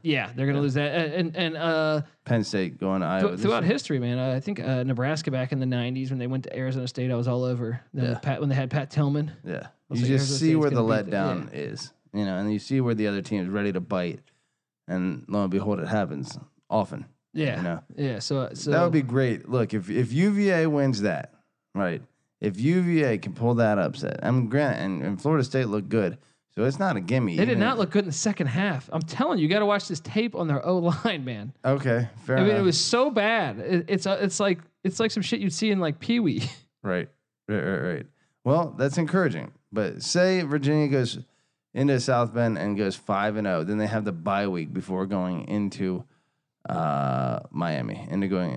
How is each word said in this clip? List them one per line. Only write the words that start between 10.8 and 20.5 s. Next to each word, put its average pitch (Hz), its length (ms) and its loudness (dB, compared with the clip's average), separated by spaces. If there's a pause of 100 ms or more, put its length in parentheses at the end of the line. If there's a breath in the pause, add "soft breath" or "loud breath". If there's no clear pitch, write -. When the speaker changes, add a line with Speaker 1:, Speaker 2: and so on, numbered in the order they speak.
Speaker 1:
gonna 110 220 4
beat 92 60 -10
them." 95 380 0
Speaker 2:
letdown - 40 -16
Speaker 1:
Yeah. 62 60 -8
Speaker 2:
is, 57 340 -8 (220)
you 104 100 0
know, 95 140 -2
and 104 140 -2
you 107 60 0
see 135 220 0
where 120 140 2
the 104 120 0
other 101 160 0
team 98 200 -2
is 90 60 -2
ready 101 240 0
to 90 80 -2
bite. 90 400 -4 (680)
And 90 400 -2
lo 104 140 0
and 92 80 -2
behold, 98 300 0
it 76 80 -4
happens 80 500 -4 (300)
often. - 380 -4 (280)
Speaker 1:
Yeah. 139 220 -2
Speaker 2:
You 82 60 -4
know? 85 200 -4 (140)
Speaker 1:
Yeah. 135 220 -2
So, 135 340 -2
so - 200 -4
Speaker 2:
That 165 100 4
would 175 100 4
be 156 100 4
great. 123 460 0
Look, 123 240 0
if, 98 160 -2
if 110 240 0
U 175 200 4
V 202 180 4